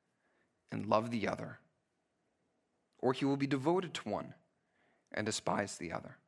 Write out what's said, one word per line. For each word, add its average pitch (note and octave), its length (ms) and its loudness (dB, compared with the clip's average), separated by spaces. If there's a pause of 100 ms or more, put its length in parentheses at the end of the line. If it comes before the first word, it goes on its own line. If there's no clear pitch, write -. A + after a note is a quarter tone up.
(720)
and G#2+ 140 -4
love A2 260 4
the G#2 160 0
other, - 320 -4 (1400)
or B2+ 140 4
he C#3+ 120 0
will C#3 120 4
be C#3 100 0
devoted D3+ 460 2
to - 160 -6
one F#2 240 -4 (800)
and G#2+ 120 0
despise G#2 520 0
the E2 140 -6
other. - 260 -8 (100)